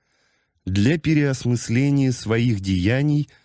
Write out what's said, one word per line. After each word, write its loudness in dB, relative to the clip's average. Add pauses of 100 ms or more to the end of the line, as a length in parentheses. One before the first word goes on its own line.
(640)
Для 2
переосмысления 0
своих 0
деяний, 0 (160)